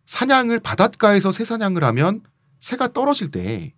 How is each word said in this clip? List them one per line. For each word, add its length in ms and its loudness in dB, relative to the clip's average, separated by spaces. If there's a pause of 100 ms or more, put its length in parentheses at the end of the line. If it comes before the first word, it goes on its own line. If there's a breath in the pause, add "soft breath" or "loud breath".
사냥을, 560 0
바닷가에서 720 2
새 100 -4
사냥을 400 -2
하면 380 0 (380)
새가 340 -6
떨어질 360 -2
때 480 -8